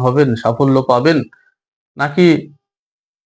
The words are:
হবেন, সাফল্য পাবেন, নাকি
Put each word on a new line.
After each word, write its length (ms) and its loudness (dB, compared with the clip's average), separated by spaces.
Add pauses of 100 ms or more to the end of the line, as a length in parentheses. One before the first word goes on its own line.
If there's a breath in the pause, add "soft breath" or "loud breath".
হবেন, 240 0 (140)
সাফল্য 340 0 (140)
পাবেন, 280 2 (800 soft breath)
নাকি 260 0 (1000)